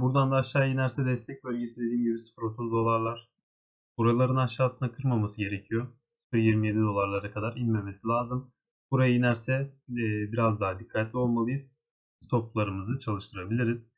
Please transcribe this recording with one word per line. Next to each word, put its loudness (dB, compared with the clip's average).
buradan 2
da 2
aşağı 2
inerse -2
destek -4
bölgesi -6
dediğim 0
gibi 0
sıfır -14
otuz -4
dolarlar. 0
Buraların 4
aşağısına 0
kırmaması 0
gerekiyor. -4
Sıfır -4
yirmi 4
yedi 2
dolarlara 0
kadar -6
inmemesi -2
lazım. -2
Buraya 4
inerse, 2
e, -2
biraz 2
daha -2
dikkatli -4
olmalıyız. -2
Stoplarımızı -2
çalıştırabiliriz. -2